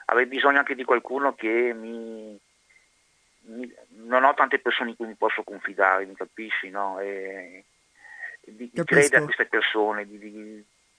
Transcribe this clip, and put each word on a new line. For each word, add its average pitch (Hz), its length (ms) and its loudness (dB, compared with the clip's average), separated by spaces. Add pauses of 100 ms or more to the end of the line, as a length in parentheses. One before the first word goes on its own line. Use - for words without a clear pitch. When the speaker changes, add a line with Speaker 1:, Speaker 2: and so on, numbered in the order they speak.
Speaker 1:
Avrei 123 200 4
bisogno 135 320 2
anche 139 180 -2
di 123 80 -8
qualcuno 127 500 0
che 117 400 0
mi, 113 640 -12 (1080)
mi, 123 280 -14 (320)
non 127 180 4
ho 143 100 6
tante 135 260 2
persone 120 300 -2
in 113 60 -12
cui 113 100 -6
mi 110 80 -12
posso 110 280 0
confidare, 95 640 2
mi 95 80 -16
capisci, 101 560 -8
no? 98 300 -4
E 95 640 -10 (800)
di, - 120 -20
di 175 160 -12
Speaker 2:
Capisco. 170 120 -2
Speaker 1:
credere 143 320 6
a 127 80 6
queste 139 220 0
persone, 107 600 2
di, 104 120 -18
di... 107 460 -16 (340)